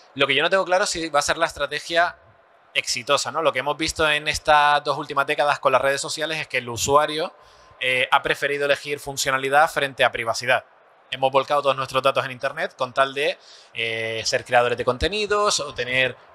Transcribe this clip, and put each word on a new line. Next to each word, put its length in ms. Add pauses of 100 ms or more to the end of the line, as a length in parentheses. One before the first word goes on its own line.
(160)
Lo 120
que 80
yo 80
no 80
tengo 140
claro 200
es 60
si 200
va 80
a 40
ser 160
la 80
estrategia 720 (580)
exitosa, 560
¿no? 120
Lo 100
que 60
hemos 180
visto 320
en 200
estas 560
dos 120
últimas 300
décadas 320
con 140
las 100
redes 180
sociales 380
es 80
que 120
el 100
usuario, 640 (460)
eh, 300
ha 120
preferido 440
elegir 340
funcionalidad 720
frente 340
a 80
privacidad. 520 (460)
Hemos 200
volcado 300
todos 160
nuestros 260
datos 220
en 60
internet 480
con 160
tal 180
de, 260 (360)
eh, 500
ser 200
creadores 340
de 60
contenidos 760
o 140
tener, 420 (180)